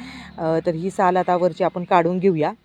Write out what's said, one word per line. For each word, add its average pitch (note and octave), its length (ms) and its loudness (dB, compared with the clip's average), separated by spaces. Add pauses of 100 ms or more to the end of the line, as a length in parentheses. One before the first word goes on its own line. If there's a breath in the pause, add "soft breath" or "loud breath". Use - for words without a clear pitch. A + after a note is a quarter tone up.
(380 loud breath)
अ, D#3+ 280 -2
तर F3 80 0
ही E3+ 160 -6
साल F#3 280 2
आता F3+ 180 0
वरची F3 280 0
आपण F3+ 200 -2
काढून F3+ 360 2
घेऊया F3 340 0 (120)